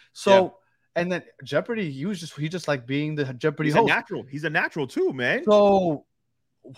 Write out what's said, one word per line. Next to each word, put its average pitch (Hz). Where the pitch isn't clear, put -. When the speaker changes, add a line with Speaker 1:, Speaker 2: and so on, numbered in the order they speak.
Speaker 1:
So, 196
Speaker 2:
Yeah. -
Speaker 1:
and 180
then 170
Jeopardy, 185
he 135
was 196
just, 165
he 151
just 170
like 139
being 147
the 139
Jeopardy 151
Speaker 2:
He's 147
Speaker 1:
host. 220
Speaker 2:
a 160
natural. 196
He's 139
a 160
natural 160
too, 359
man. 135
Speaker 1:
So 196